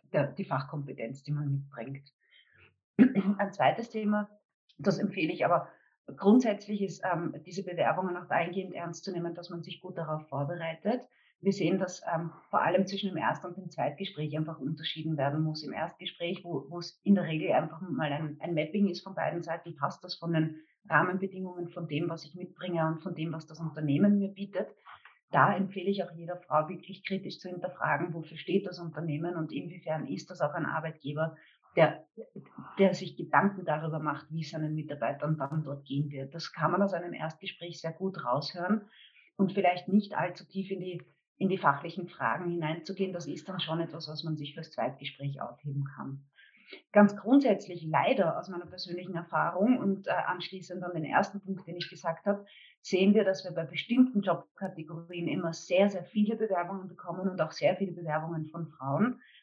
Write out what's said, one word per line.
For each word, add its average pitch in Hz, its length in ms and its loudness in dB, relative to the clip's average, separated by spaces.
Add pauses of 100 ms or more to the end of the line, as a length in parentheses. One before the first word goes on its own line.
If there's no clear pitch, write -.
(120)
der, 143 160 2
die - 180 -6
Fachkompetenz, 139 800 -6
die 147 80 -4
man 147 200 0
mitbringt. 139 640 -6 (840)
<clears throat> - 0 -
Ein 202 560 6
zweites - 360 4
Thema, 208 400 0 (480)
das 156 220 2
empfehle 165 320 0
ich - 140 0
aber 165 220 4 (500)
grundsätzlich 208 640 6
ist, 185 300 -4
ähm, 170 220 -2 (120)
diese 185 180 -6
Bewerbungen 175 540 2
auch - 100 -10
dahingehend 180 460 0
ernst 170 300 -8
zu 196 80 -6
nehmen, 170 240 -4
dass 175 140 -12
man 175 140 -8
sich - 180 -14
gut 180 160 -12
darauf 156 300 -4
vorbereitet. 165 720 -2 (400)
Wir 196 120 2
sehen, 185 240 2
dass, - 240 -4 (120)
ähm, 165 180 -2 (180)
vor - 120 2
allem 185 240 4
zwischen 196 240 -4
dem 170 80 -4
Erst- 147 280 -2
und 175 120 -10
dem 175 120 -12
Zweitgespräch 147 680 -4
einfach 156 220 -4
unterschieden 156 580 -4
werden 143 240 2
muss. 156 220 -2
Im 147 100 -8
Erstgespräch, 170 720 -6
wo, 170 260 -6
wo 175 100 -8
es - 240 -12
in 202 120 8
der 170 100 2
Regel 156 260 -2
einfach 160 300 0
mal 156 300 -2
ein, 147 280 -4
ein 170 140 -4
Mapping 165 340 2
ist 175 140 -2
von 196 120 -12
beiden 165 300 -2
Seiten, 165 320 -8
passt - 280 -4
das 180 120 -10
von 170 180 -2
den 160 260 2 (300)
Rahmenbedingungen, 185 800 0
von 170 180 -8
dem, 160 220 -2
was 165 160 -8
ich - 100 -18
mitbringe 180 520 -2
und 160 140 -2
von 185 140 -6
dem, 156 180 -4
was 160 120 -8
das 156 140 -16
Unternehmen 156 600 4
mir 196 100 0
bietet. 202 380 -6 (640)
Da 170 240 6
empfehle 190 340 -2
ich 156 140 0
auch - 80 -12
jeder 170 260 -10
Frau, 156 320 0
wirklich - 340 -12
kritisch - 360 -6
zu 185 100 -12
hinterfragen, 170 640 -2
wofür 160 240 -10
steht 190 300 0
das 175 120 -10
Unternehmen 165 560 -4
und 160 160 -4
inwiefern 156 560 -6
ist 185 220 -8
das 175 120 -8
auch 147 120 0
ein 165 140 -2
Arbeitgeber, 156 680 -4 (400)
der, - 300 4 (720)
der 190 160 8
sich - 240 -6
Gedanken 180 480 4
darüber 156 320 0
macht, 147 320 -4
wie 160 120 -4
es 143 100 -8
seinen 156 240 -2
Mitarbeitern 147 640 -2
dann 147 260 -2
dort 139 220 -10
gehen 139 260 -2
wird. 135 240 -10
Das - 180 -10
kann 156 180 2
man 196 120 4
aus 196 100 2
einem 175 200 -4
Erstgespräch 165 680 -8
sehr 165 120 -4
gut 190 300 -4
raushören 175 640 -2 (500)
und 190 160 2
vielleicht 185 340 2
nicht 196 280 4
allzu - 300 -4
tief 190 240 -8
in 185 120 -6
die, 180 200 -8 (360)
in 185 120 2
die 185 80 2
fachlichen 165 520 0
Fragen 147 420 -2
hineinzugehen. 170 600 -2
Das 170 140 -6
ist - 240 -10
dann 185 100 -6
schon 160 200 -2
etwas, 160 280 -6
was 156 160 -8
man 156 140 -2
sich 143 160 -8
fürs 160 160 -12
Zweitgespräch 139 720 -6
aufheben 139 440 -6 (100)
kann. 139 340 -10 (640)
Ganz 202 260 8
grundsätzlich 196 720 4
leider 170 480 4
aus 170 120 -8
meiner 175 180 -8
persönlichen 180 480 -8
Erfahrung 175 640 2
und, 196 280 0
äh, - 40 2
anschließend 180 720 -4
an 180 100 -4
den 156 120 -4
ersten 143 360 2
Punkt, - 260 -8
den 175 100 -8
ich 170 120 -8
gesagt 165 360 -6
habe, 202 200 0 (360)
sehen 196 320 6
wir, 214 100 6
dass 190 200 2
wir 180 80 -8
bei 160 140 -2
bestimmten 233 560 4
Jobkategorien 170 1080 -4
immer 165 260 -2
sehr, 190 360 4
sehr 185 140 -4
viele 214 320 2
Bewerbungen 190 520 -2
bekommen 185 420 -4
und 185 120 0
auch 160 100 -2
sehr 160 260 2
viele 180 160 -2
Bewerbungen 160 560 -2
von 165 180 -8
Frauen. 156 540 0 (220)